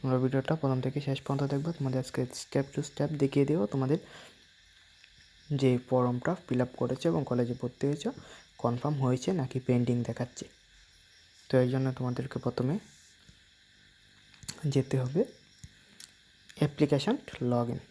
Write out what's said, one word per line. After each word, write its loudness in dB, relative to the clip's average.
তোমরা 2
ভিডিওটা 2
প্রথম 0
থেকে -2
শেষ -4
পর্যন্ত -2
দেখবে। -2
তোমাদের -2
আজকে -4
step -2
to -4
step -4
দেখিয়ে 2
দেবো, 2
তোমাদের 0
যে 4
ফর্মটা 2
ফিল 2
আপ 2
করেছো 0
এবং 2
কলেজে 0
ভর্তি -4
হয়েছো, -2
কনফার্ম 0
হয়েছে 2
নাকি -2
পেন্ডিং 2
দেখাচ্ছে। -6
তো 4
এর 4
জন্য 0
তোমাদেরকে -4
প্রথমে -2
যেতে 2
হবে 0
অ্যাপ্লিকেশন 2
log 2
in। -4